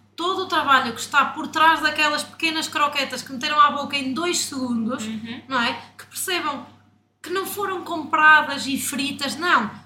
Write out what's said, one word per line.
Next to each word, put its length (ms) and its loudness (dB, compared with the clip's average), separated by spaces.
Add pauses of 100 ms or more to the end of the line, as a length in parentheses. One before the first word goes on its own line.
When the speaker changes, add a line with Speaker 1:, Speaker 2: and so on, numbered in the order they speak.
(160)
Speaker 1:
todo 260 -2
o 40 -4
trabalho 480 2
que 60 -10
está 260 2
por 220 -8
trás 320 4
daquelas 420 0
pequenas 460 -4
croquetas 540 -2
que 100 -14
meteram 280 0
à 100 8
boca 260 -4
em 160 -2
dois 260 -2
segundos, 680 -4
Speaker 2:
Uhum. 440 -8
Speaker 1:
não 120 0
é? 200 -2 (180)
Que 80 -18
percebam 600 -4 (560)
que 80 -10
não 160 -2
foram 380 -4
compradas 800 4
e 120 -2
fritas, 580 -4
não. 340 2 (160)